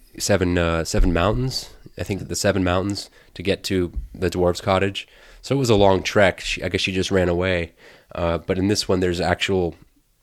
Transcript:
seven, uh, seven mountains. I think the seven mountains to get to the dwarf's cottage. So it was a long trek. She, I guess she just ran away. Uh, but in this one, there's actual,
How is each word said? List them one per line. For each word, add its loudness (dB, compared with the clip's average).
seven, 2
uh, 0
seven 2
mountains. -2
I -8
think -6
the -8
seven 0
mountains -2
to -14
get -2
to -2
the -4
dwarf's 0
cottage. -2
So -4
it 0
was 0
a 6
long 6
trek. 2
She, -6
I -6
guess -2
she -2
just -2
ran 4
away. -2
Uh, -2
but -4
in 0
this 0
one, 2
there's 0
actual, -2